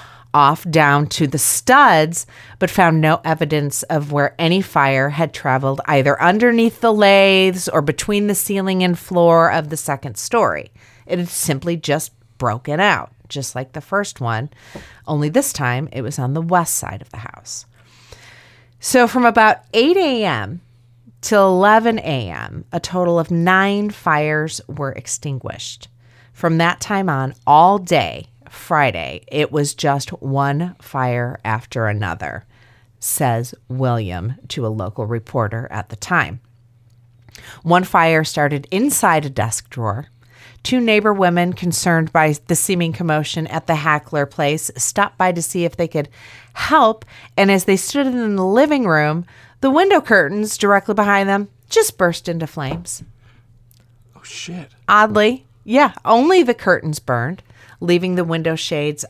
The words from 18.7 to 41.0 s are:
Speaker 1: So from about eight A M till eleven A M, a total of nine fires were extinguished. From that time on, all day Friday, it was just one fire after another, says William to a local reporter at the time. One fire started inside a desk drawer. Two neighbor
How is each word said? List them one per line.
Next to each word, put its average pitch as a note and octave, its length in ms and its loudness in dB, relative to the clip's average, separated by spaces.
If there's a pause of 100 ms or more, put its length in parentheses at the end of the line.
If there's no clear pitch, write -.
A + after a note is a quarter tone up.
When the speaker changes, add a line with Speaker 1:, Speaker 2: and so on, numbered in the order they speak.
Speaker 1:
So B3 260 4
from B3 180 0
about A3 340 4 (140)
eight C#4+ 240 4
A C4 280 0
M B2 360 -4 (600)
till G3+ 260 4
eleven G#3+ 520 4
A B2 300 -4
M, B1 440 -12
a E3+ 60 -4
total F3 380 0
of E3 140 -2
nine F#3+ 580 2
fires D3+ 800 -2
were C#3+ 240 -8
extinguished. - 960 -10 (460)
From E3 240 -2
that E3+ 240 0
time G3 280 -4
on, C3+ 240 -4 (140)
all F3 320 6
day A#2 480 -4 (200)
Friday, F#2 800 -4
it C#3+ 240 -4
was D3 220 -2
just C#3+ 360 -2 (120)
one C#3 580 -2
fire B2 640 -6
after A2+ 440 -4
another, F2+ 580 -6 (540)
says A#2+ 560 -4 (140)
William A#2 680 -4 (140)
to A#2+ 180 -6
a - 20 -4
local G#2 380 -6
reporter A2+ 640 -6
at - 180 -10
the G#2 60 -14
time. C3 460 -2 (1200)
One F3 220 4
fire E3 380 4
started D3 460 -2
inside F#3 560 0
a C3+ 60 -8
desk A2+ 400 -4
drawer. A2+ 380 -6 (540)
Two B3+ 160 0
neighbor G#3+ 340 2